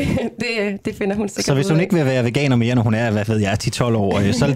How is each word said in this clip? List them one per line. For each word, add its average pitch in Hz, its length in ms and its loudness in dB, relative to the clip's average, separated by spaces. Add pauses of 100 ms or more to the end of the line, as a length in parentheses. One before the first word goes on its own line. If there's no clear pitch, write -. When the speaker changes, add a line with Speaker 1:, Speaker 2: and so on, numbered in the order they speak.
(240)
Speaker 1:
<laughs> 220 160 -8
det, 214 440 -4
det 214 100 -6
finder 202 220 -2
hun 208 120 -2
sikkert 196 160 -6
Speaker 2:
Så 143 100 0
hvis 139 120 2
Speaker 1:
ud 196 40 -2
Speaker 2:
hun 156 80 4
Speaker 1:
af. 165 40 2
Speaker 2:
ikke 190 140 -2
vil 156 80 2
være 131 200 2
veganer 131 320 2
mere, 117 180 2
når 123 80 2
hun 110 120 2
er, 113 160 0
hvad 104 140 0
ved 110 140 0
jeg, 101 200 0
ti - 120 -4
tolv 120 260 0
år, 98 220 0
øh, 101 160 2
så 143 220 2